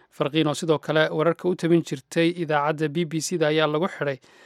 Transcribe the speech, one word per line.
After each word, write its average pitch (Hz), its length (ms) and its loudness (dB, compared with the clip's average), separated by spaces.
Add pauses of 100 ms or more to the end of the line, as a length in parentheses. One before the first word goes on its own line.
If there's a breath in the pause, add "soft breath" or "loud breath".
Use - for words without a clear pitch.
(140)
Farqiin 151 340 0
oo 147 60 0
sidoo 156 240 0
kale 156 320 2
wararka 165 400 0
u 185 60 0
tabin 170 260 2
jirtay 165 560 -2
idaacadda 156 500 0
B 160 220 -2
B 160 80 -6
C 170 240 -4
da 156 80 4
ayaa 156 160 2
lagu 151 240 0
xidhay 139 300 -6 (260 soft breath)